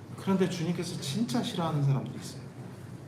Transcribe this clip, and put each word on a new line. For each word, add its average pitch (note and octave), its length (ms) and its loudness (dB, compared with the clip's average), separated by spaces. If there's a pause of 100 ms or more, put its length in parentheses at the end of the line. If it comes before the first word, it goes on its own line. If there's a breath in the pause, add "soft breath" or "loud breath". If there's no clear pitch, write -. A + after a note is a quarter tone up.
(160)
그런데 F#3+ 320 4
주님께서 E3+ 520 -2
진짜 A#3+ 420 0
싫어하는 D#3+ 420 2
사람들이 - 360 2
있어요. - 220 -10 (640)